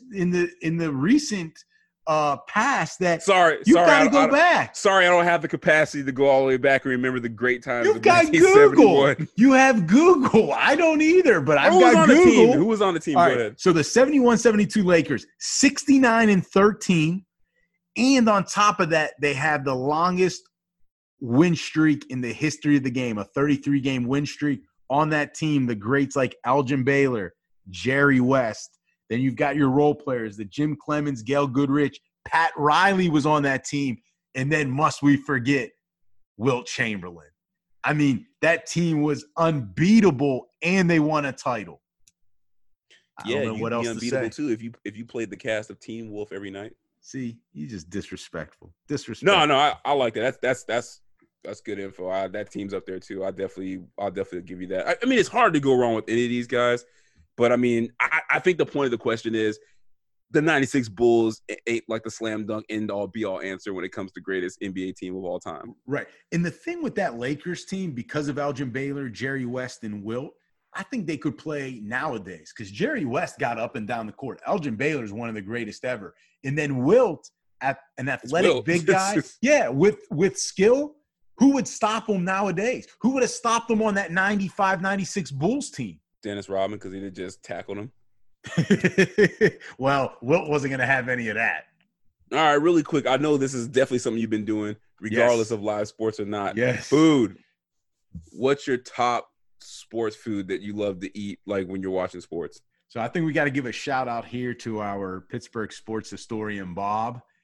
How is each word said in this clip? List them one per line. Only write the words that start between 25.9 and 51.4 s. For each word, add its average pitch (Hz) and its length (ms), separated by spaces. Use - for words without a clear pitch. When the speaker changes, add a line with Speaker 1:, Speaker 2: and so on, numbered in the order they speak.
Speaker 1:
like 127 280
Elgin 135 400
Baylor, 131 480
Jerry 131 500
West. 123 580
Then 113 120
you've 131 160
got 143 200
your 139 140
role 147 240
players, 113 420
the 110 80
Jim 147 320
Clemens, 147 460
Gail 139 240
Goodrich, 139 540
Pat 160 300
Riley 180 540
was 147 160
on 151 160
that 135 220
team. 139 340
And 131 160
then 151 200
must 143 320
we 143 160
forget 131 520
Wilt 123 280
Chamberlain. 90 600
I 135 80
mean, 143 340
that 160 240
team 165 360
was 147 220
unbeatable, 147 1120
and 180 260
they 165 120
won 151 260
a 131 60
title. 104 500
I - 100
Speaker 2:
Yeah, 123 80
Speaker 1:
don't - 80
know 110 100
Speaker 2:
you'd 107 60
Speaker 1:
what 113 100
Speaker 2:
be 117 40
Speaker 1:
else 117 120
to 117 60
Speaker 2:
unbeatable 120 320
Speaker 1:
say. 113 60
Speaker 2:
too 147 200
if 113 120
you, 117 100
if 104 120
you 117 80
played 117 260
the 98 60
cast 107 340
of 95 100
Teen 113 300
Wolf 104 220
every 98 180
night. 98 220
Speaker 1:
See, 120 380
you 147 140
just 87 240
disrespectful. 85 800
Disrespectful. 147 500
Speaker 2:
No, 151 80
no, 139 120
I, 143 160
I 139 80
like 123 220
that. 110 80
That's, 127 160
that's, 127 260
that's, - 360